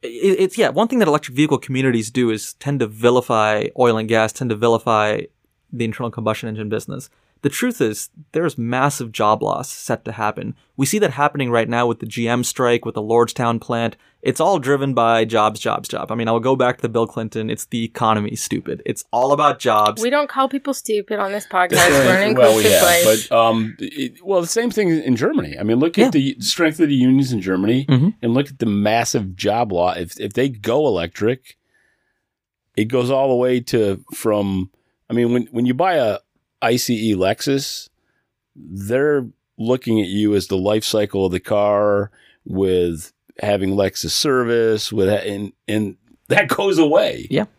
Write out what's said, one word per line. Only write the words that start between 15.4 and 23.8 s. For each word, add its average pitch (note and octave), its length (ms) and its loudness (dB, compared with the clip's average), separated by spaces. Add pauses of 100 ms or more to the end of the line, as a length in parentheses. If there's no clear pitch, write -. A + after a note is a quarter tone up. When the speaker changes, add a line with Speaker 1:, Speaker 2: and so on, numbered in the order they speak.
Speaker 1:
jobs, - 280 -4
jobs. - 240 -8
I A2 40 -4
mean, A#2 120 -4
I A2+ 40 0
will A#2 80 2
go C3 160 2
back B2 220 0
to - 40 -12
the A#2+ 80 -4
Bill A2+ 160 0
Clinton, A2 460 -6
"It's A2+ 140 -8
the A#2 180 -6
economy, A2 520 -2
stupid." - 520 -6
It's - 240 -6
all B2+ 220 0
about D3 260 0
jobs. G#2+ 420 2
Speaker 2:
We A#3 80 -2
don't C#4+ 180 0
call C4+ 220 -2
people C#4 240 -6
stupid G#3 460 -4
on G3 120 -4
this G#3 140 -8
podcast. F3+ 300 0
Speaker 3:
That's F3 160 6
Speaker 2:
We're C#3 260 4
an G3+ 120 2
Speaker 3:
right. - 80 2
Well, B2+ 100 8 (100)
Speaker 2:
inclusive G#2+ 140 6
Speaker 3:
yeah, F#2+ 100 6
Speaker 2:
place. E3+ 460 4
Speaker 3:
but, A#2 100 2
um, A2+ 400 2
it, A#2+ 480 -10